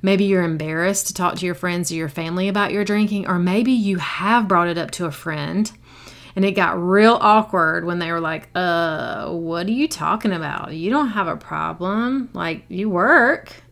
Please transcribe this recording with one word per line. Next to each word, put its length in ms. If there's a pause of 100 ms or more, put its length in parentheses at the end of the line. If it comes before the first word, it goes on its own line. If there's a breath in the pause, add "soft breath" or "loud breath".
Maybe 220
you're 180
embarrassed 640
to 80
talk 220
to 100
your 80
friends 380
or 20
your 140
family 400
about 240
your 100
drinking, 460
or 100
maybe 320
you 280
have 500
brought 180
it 100
up 160
to 140
a 60
friend 580 (640 loud breath)
and 100
it 120
got 260
real 380
awkward 640
when 160
they 100
were 80
like, 380
"Uh, 720
what 380
are 20
you 160
talking 460
about? 420
You 160
don't 200
have 180
a 80
problem. 960
Like, 360
you 220
work 600 (180)